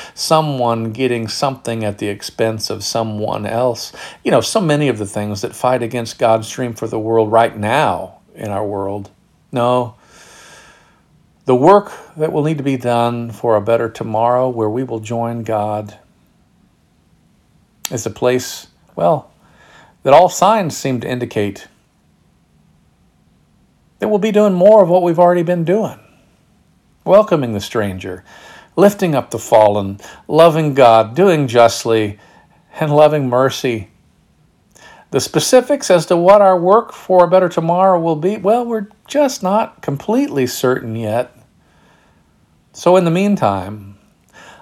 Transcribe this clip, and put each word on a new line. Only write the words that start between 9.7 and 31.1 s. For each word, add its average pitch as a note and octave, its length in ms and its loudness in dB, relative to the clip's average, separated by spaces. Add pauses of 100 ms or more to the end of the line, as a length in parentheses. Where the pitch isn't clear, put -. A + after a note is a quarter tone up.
the C3 100 2
work F#3+ 380 4 (240)
that D#3 160 -2
will D3+ 120 -2
need D#3 140 -2
to C3+ 60 -8
be C3+ 140 -2
done A#2+ 520 -2
for A2+ 260 -2
a G#2 40 0
better A#2 300 0
tomorrow A#2 580 -2
where A#2 220 -4
we B2+ 140 -4
will A#2 160 -8
join A#2 420 -6
God G#2+ 560 -6 (1900)
is A2 160 -8
a A2 40 -10
place, B2+ 580 -4 (280)
well, E3 340 -2 (720)
that C3+ 120 4
all F3 160 6
signs F#3 440 0
seem B2+ 260 -4
to - 80 -8
indicate A2 600 -6 (2250)
that G#3 100 -4
we'll G#3+ 100 2
be G#3 140 -2
doing G#3 200 4
more G3 300 6
of E3+ 60 2
what F3 160 2
we've E3+ 160 2
already F3 240 4
been F3 200 -2
doing. F3 320 -2 (1080)
Welcoming E3+ 480 2
the G2+ 80 -4
stranger, F#2+ 640 -6 (500)
lifting F#3 400 2
up B2 160 -4
the A#2 80 -6
fallen, G#2 640 2 (260)
loving D#3 480 4
God, A2+ 400 4